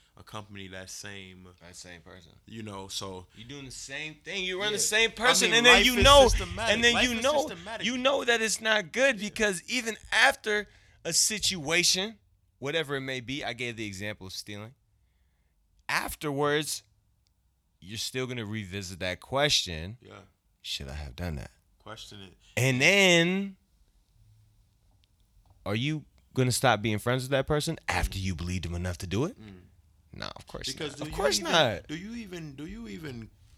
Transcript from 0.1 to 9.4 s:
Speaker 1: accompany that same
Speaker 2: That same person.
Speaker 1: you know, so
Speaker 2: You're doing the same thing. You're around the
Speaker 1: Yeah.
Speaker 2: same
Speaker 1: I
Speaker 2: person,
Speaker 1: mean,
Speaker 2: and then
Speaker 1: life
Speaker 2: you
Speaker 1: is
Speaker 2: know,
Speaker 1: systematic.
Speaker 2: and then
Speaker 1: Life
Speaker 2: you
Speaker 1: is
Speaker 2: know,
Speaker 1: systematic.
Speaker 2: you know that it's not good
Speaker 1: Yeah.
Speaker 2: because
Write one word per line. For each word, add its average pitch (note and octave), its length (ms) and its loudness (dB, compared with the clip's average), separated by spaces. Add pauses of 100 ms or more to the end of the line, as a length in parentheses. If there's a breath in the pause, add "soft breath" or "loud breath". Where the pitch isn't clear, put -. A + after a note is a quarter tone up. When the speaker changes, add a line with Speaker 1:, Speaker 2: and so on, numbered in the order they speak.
Speaker 1:
accompany G2+ 520 -16
that F#2 220 -14
same F#2 580 -16 (120)
Speaker 2:
That F2 140 -20
same F2+ 280 -18
person. F2+ 280 -20 (160)
Speaker 1:
you A2 160 -14
know, G2 260 -10
so F#2+ 380 -10 (100)
Speaker 2:
You're A2 120 -18
doing C#3 160 -16
the B2+ 80 -16
same D3+ 420 -12 (100)
thing. F#3 200 -6
You're F#3 160 -4
around G#3 120 -2
the G3+ 60 -2
Speaker 1:
Yeah. - 60 0
Speaker 2:
same A3 260 2
Speaker 1:
I - 40 -14
Speaker 2:
person, A#3+ 360 4
Speaker 1:
mean, A3+ 80 4
Speaker 2:
and A#3+ 80 4
then B3 80 12
Speaker 1:
life A#3+ 120 8
Speaker 2:
you B3+ 100 2
Speaker 1:
is G3 80 6
Speaker 2:
know, C#4 240 12
Speaker 1:
systematic. G3 460 0
Speaker 2:
and A#3 100 4
then A#3+ 100 8
Speaker 1:
Life A#3 160 4
Speaker 2:
you A#3 60 -2
Speaker 1:
is A3+ 60 -4
Speaker 2:
know, D4+ 260 2
Speaker 1:
systematic. F#3+ 380 -8
Speaker 2:
you B3 120 -2
know C4 260 2
that A#3 160 4
it's A3 200 0
not G#3+ 320 0
good B3+ 280 4
Speaker 1:
Yeah. G#3 80 -4
Speaker 2:
because G3+ 400 -2